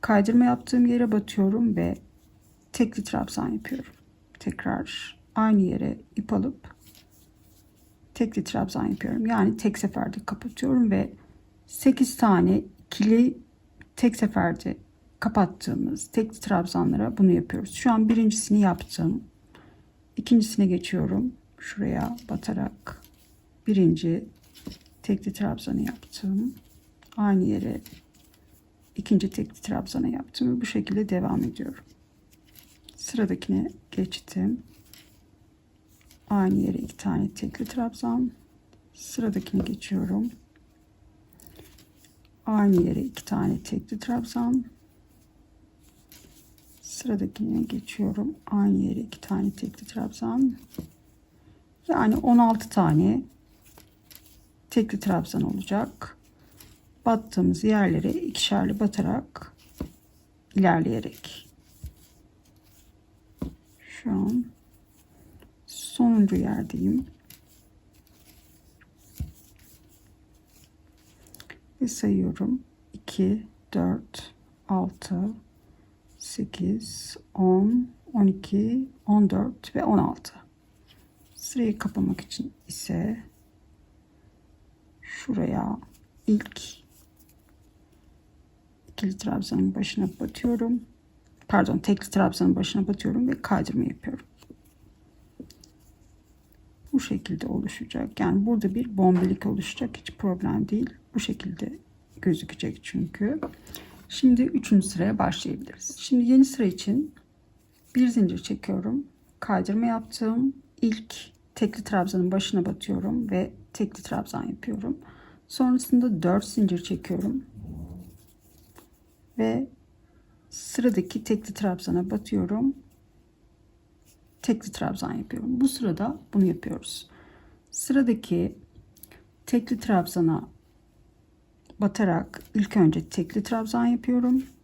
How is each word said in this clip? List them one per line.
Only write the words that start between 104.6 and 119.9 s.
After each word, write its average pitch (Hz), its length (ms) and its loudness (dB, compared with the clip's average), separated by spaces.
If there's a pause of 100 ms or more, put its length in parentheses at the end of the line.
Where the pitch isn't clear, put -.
sıraya 202 300 0
başlayabiliriz. - 800 -4
Şimdi 247 280 2
yeni 262 200 10
sıra 262 200 -2
için 214 480 -2 (800)
bir 247 120 6
zincir 185 360 2
çekiyorum. 208 600 -4 (360)
Kaydırma 202 460 0
yaptığım 226 680 -2 (280)
ilk - 540 -4 (200)
tekli 214 280 -2
trabzanın 185 480 0
başına 190 340 0
batıyorum 202 640 -4
ve 185 200 -2 (220)
tekli - 300 -6
trabzan - 400 -6
yapıyorum. 214 540 -6 (500)
Sonrasında 247 760 2
dört 185 220 2
zincir 180 380 0
çekiyorum. 190 600 -4 (1900)
Ve 233 300 0 (800)